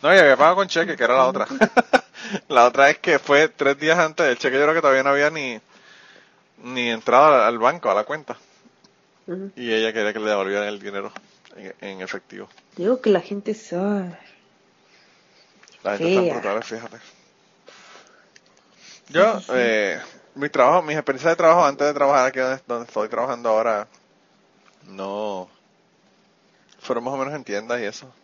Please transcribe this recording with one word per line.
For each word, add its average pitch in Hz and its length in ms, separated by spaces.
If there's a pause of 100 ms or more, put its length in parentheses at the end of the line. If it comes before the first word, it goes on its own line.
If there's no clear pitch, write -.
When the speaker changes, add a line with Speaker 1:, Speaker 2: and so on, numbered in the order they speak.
Speaker 1:
No, 160 120
y 190 40
había 143 180
pagado 160 200
con 190 120
cheque, 170 280
que 127 80
era 117 120
la 131 100
otra. 131 240
<laughs> - 960
La 123 160
otra 131 240
es 151 100
que 156 200
fue 147 300
tres 139 300
días 156 200
antes, 156 280
el 123 120
cheque 131 180
yo 143 60
creo 151 120
que 165 60
todavía 135 220
no 139 80
había 143 180
ni, 135 320 (1000)
ni 123 260
entrado 117 460
al, 127 80
al 117 160
banco, 123 320
a 95 40
la 104 100
cuenta. 143 340 (880)
Speaker 2:
Ujú. 190 300
Speaker 1:
Y 120 160
ella 110 200
quería 107 220
que 110 60
le 107 100
devolvieran 101 360
el 104 140
dinero 98 320 (420)
en, 95 280
en 95 180
efectivo. 98 480 (280)
Speaker 2:
Digo 240 260
que 226 80
la 185 100
gente 202 300
es, 214 240
ay, 185 420 (1700)
Speaker 1:
La 101 160
gente 165 140
es - 40
tan 185 80
Speaker 2:
fea. 160 100
Speaker 1:
brutal, 110 300
fíjate. 117 320 (2250)
Yo, 190 300
Speaker 2:
Sí, - 0
sí, - 60
sí. 120 100
Speaker 1:
eh, 107 440 (340)
mi 143 140
trabajo, 143 340
mis 151 140
experiencias 143 360
de 165 40
trabajo 170 300
antes 143 200
de 147 60
trabajar 139 340
aquí 131 140
donde, 131 260
donde 117 200
estoy 107 240
trabajando 120 400
ahora, 110 360 (1000)
no 98 640 (1300)
fueron 120 260
más 131 100
o - 40
menos 135 160
en 139 100
tiendas 110 360
y 113 40
eso 107 260 (140)